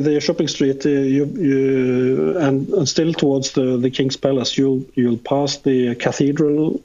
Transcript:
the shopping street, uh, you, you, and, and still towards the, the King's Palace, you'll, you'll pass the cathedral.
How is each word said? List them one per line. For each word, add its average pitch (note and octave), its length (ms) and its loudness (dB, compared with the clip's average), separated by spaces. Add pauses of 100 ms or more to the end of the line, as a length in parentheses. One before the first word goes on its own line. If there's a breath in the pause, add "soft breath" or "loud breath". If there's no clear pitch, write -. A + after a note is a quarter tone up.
the D3 200 0
shopping E3 260 0
street, C3+ 380 -2
uh, D3+ 40 2
you, C#3 360 2
you, C3+ 1120 0
and, C#3 320 0
and E3 180 0
still E3 260 0
towards C#3 380 0
the, B2+ 240 0
the B2 140 0
King's C3+ 260 -2
Palace, C3+ 420 -2
you'll, C3+ 280 0 (100)
you'll A#2+ 220 2
pass C#3 400 -2
the B2 380 0
cathedral. D3 880 0